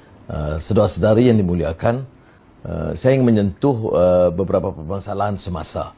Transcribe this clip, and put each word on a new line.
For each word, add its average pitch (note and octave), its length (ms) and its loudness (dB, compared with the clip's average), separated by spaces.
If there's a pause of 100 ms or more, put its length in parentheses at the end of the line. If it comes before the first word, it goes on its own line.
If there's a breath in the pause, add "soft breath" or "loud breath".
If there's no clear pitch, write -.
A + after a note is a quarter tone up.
(260 loud breath)
Uh, D2+ 320 -4
saudara-saudari G#2+ 720 2
yang A2 80 4
dimuliakan, F#2 720 -2 (580 soft breath)
uh, D#2+ 320 -6
saya C3 220 2
ingin B2 100 4
menyentuh, A2 480 2 (160)
uh, F2+ 400 4
beberapa F#2 400 -2
permasalahan G2 640 -6
semasa. E2+ 600 -8